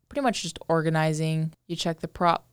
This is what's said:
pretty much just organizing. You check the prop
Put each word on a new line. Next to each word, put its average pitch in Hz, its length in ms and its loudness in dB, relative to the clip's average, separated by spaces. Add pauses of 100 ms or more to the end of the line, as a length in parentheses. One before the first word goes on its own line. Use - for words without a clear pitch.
pretty 285 120 -4
much 247 220 0
just - 240 -8
organizing. 160 880 2 (140)
You 170 80 -6
check 165 240 -4
the 165 80 -8
prop - 460 0